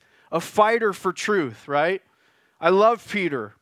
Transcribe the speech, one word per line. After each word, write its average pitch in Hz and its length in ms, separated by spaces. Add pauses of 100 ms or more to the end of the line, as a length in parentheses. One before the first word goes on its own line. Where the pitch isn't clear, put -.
(320)
a 170 80
fighter 214 540
for 185 180
truth, 160 560
right? 156 320 (600)
I 165 80
love 214 380
Peter 143 540